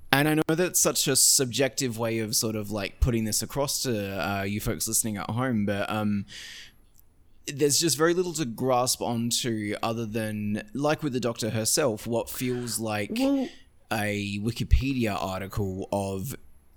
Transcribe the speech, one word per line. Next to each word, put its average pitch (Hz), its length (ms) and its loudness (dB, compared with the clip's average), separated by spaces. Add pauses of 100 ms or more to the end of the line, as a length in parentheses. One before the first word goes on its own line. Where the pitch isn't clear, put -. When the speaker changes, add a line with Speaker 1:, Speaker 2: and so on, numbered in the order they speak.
Speaker 1:
And 143 200 6
I 156 60 2
know 156 200 2
that's 165 240 0
such - 300 2
a 131 80 4
subjective 127 800 2
way 113 200 -2
of 107 140 -2
sort 110 220 0
of, 104 160 -4
like, 101 300 -2
putting 117 240 4
this 107 160 -2
across 139 420 -2
to, 98 420 -2
uh, 98 180 0
you 101 180 -2
folks 95 260 -2
listening 110 300 0
at 92 120 -6
home, 117 360 0
but, 101 260 0
um, 104 340 0 (1200)
there's 143 320 2
just 156 200 2
very 165 160 4
little 180 200 0
to 151 120 -2
grasp 123 560 0
onto 113 800 0
other 117 220 -2
than, 107 580 -2 (100)
like 147 300 0
with 147 80 0
the 123 80 0
Doctor 117 300 -2
herself, 110 580 0
what 117 220 0
feels 123 500 -4
like 107 400 -2
Speaker 2:
Well 269 300 2 (420)
Speaker 1:
a 104 480 -2
Wikipedia 117 800 2
article 95 680 -4
of 101 460 -2 (400)